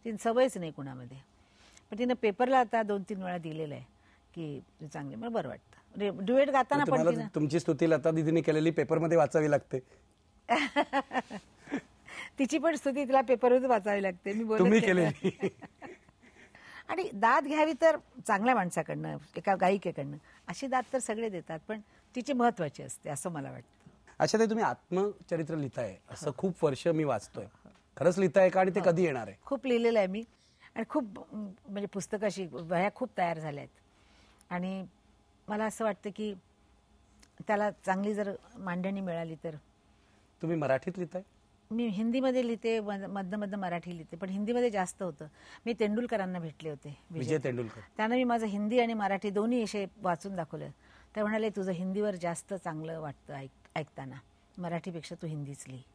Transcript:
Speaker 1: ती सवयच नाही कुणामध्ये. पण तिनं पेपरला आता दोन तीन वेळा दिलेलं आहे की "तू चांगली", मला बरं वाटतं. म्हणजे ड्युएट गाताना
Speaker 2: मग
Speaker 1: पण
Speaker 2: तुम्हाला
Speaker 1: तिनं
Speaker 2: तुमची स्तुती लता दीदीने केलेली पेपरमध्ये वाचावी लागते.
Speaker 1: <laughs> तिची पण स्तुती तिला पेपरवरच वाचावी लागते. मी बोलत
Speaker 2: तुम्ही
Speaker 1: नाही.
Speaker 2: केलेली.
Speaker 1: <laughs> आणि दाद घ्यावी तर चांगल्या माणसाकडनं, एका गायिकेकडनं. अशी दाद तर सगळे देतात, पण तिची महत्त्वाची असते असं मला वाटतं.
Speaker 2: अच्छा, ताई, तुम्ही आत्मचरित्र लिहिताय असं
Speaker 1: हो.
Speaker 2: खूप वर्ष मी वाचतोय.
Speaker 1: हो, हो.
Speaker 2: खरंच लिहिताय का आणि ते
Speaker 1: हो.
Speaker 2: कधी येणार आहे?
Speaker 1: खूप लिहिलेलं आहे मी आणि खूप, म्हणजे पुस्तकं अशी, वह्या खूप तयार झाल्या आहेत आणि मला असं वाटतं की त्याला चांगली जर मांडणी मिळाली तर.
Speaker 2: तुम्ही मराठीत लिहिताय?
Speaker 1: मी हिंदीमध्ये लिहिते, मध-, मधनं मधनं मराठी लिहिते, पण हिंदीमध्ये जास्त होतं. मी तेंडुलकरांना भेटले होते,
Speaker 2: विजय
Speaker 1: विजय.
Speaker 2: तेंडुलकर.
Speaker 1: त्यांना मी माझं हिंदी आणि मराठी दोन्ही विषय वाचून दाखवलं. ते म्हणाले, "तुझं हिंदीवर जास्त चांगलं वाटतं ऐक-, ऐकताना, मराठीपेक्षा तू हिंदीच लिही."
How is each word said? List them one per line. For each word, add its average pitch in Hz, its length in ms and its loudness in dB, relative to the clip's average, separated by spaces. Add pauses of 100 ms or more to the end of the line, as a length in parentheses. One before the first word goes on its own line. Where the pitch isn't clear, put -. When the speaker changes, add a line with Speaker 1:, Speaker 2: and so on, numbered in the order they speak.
Speaker 1:
ती 226 120 -6
सवयच 240 400 2
नाही 165 140 -6
कुणामध्ये. 131 460 -12 (720)
पण 208 60 -10
तिनं 247 240 0
पेपरला 254 380 4
आता 226 240 2
दोन 202 260 -2
तीन 190 140 -6
वेळा 180 140 -4
दिलेलं 156 360 -6
आहे 127 100 -12 (520)
की 151 240 -8 (220)
"तू 156 60 -14
चांगली", 143 280 -10
मला 233 140 -8
बरं 190 200 -4
वाटतं. - 480 -18
म्हणजे 196 280 -4
ड्युएट 269 240 6
गाताना 285 340 2
Speaker 2:
मग 277 80 2
Speaker 1:
पण 269 60 4
Speaker 2:
तुम्हाला 160 140 4
Speaker 1:
तिनं - 240 -4
Speaker 2:
तुमची 151 240 2
स्तुती 160 300 2
लता 160 220 4
दीदीने 160 300 2
केलेली 156 300 4
पेपरमध्ये 160 460 2
वाचावी 156 340 4
लागते. 139 280 0 (720)
Speaker 1:
<laughs> 262 920 0 (960)
तिची 277 180 2
पण 311 180 2
स्तुती 277 300 -2
तिला 262 160 4
पेपरवरच 247 420 4
वाचावी 208 400 2
लागते. 190 300 -4
मी 220 100 -2
बोलत 220 160 0
Speaker 2:
तुम्ही 196 200 8
Speaker 1:
नाही. 202 120 4
Speaker 2:
केलेली. 180 560 2 (140)
Speaker 1:
<laughs> - 60 -16 (1200)
आणि 262 260 -2
दाद 233 300 6
घ्यावी 302 380 4
तर 320 160 8 (300)
चांगल्या 233 280 4
माणसाकडनं, 156 600 -2 (200)
एका 190 180 2
गायिकेकडनं. 170 600 0 (300)
अशी 208 200 -8
दाद 254 160 0 (100)
तर 262 60 2
सगळे 226 300 -4
देतात, 160 380 -8
पण 220 120 -6 (360)
तिची 254 180 -2
महत्त्वाची 226 500 2
असते - 260 -12
असं 147 220 -6
मला 139 200 -6
वाटतं. - 380 -18 (300)
Speaker 2:
अच्छा, 156 200 4
ताई, 226 60 6
तुम्ही 220 180 0
आत्मचरित्र 165 920 -2
लिहिताय 120 420 -6 (120)
असं - 180 -8
Speaker 1:
हो. 143 100 -2
Speaker 2:
खूप 180 280 0
वर्ष 139 220 2
मी 160 160 2
वाचतोय. 117 400 -4
Speaker 1:
हो, - 220 -18
हो. - 40 -20 (280)
Speaker 2:
खरंच 170 220 4
लिहिताय 190 300 8
का 185 100 4
आणि 190 160 4
ते 202 40 4
Speaker 1:
हो. 180 60 2
Speaker 2:
कधी 180 180 6
येणार 127 240 0
आहे? 98 180 -14
Speaker 1:
खूप 269 200 -4
लिहिलेलं 233 340 4
आहे 190 80 4
मी 202 160 -6 (520)
आणि 226 140 -4
खूप, 294 140 0 (300)
म्हणजे 202 520 -8
पुस्तकं 202 400 -6
अशी, 190 220 -2
वह्या 170 480 -2
खूप 254 220 -6
तयार 170 220 -2
झाल्या 143 240 -8
आहेत - 160 -20 (720)
आणि 185 360 -6 (600)
मला 208 180 -2
असं 220 200 -4
वाटतं 208 300 -2
की 214 180 -6 (1120)
त्याला 208 240 2
चांगली 196 420 -2
जर 202 180 -2 (260)
मांडणी 190 440 -4
मिळाली 165 420 -6
तर. 156 120 -8 (840)
Speaker 2:
तुम्ही 165 160 0
मराठीत 139 400 0
लिहिताय? 180 240 -6 (500)
Speaker 1:
मी 233 160 -2
हिंदीमध्ये 247 560 0
लिहिते, 226 360 0
मध-, 202 260 -6
मधनं 196 320 -6
मधनं 208 200 -4
मराठी 175 340 -4
लिहिते, 165 260 -12
पण 185 120 -8
हिंदीमध्ये 233 400 0
जास्त 196 340 -2
होतं. 175 240 -8 (380)
मी 233 80 -2
तेंडुलकरांना 208 680 0
भेटले 160 300 -8
होते, 143 280 -12 (140)
Speaker 2:
विजय 165 80 -6
Speaker 1:
विजय. 131 240 0
Speaker 2:
तेंडुलकर. 120 380 -4 (160)
Speaker 1:
त्यांना 220 180 0
मी 254 80 2
माझं 233 220 0
हिंदी 208 340 0
आणि 233 140 2
मराठी 196 360 -2
दोन्ही 220 300 0
विषय 208 260 -2 (160)
वाचून 190 340 -4
दाखवलं. 151 340 -8 (460)
ते 214 60 -2
म्हणाले, 214 280 0
"तुझं 190 220 -4
हिंदीवर 190 440 -2
जास्त 170 380 -6
चांगलं 160 460 -8
वाटतं 143 340 -12
ऐक-, 135 420 -16
ऐकताना, 139 400 -10 (420)
मराठीपेक्षा 170 640 -8
तू 175 60 -8
हिंदीच 143 400 -10
लिही." 131 160 -16 (120)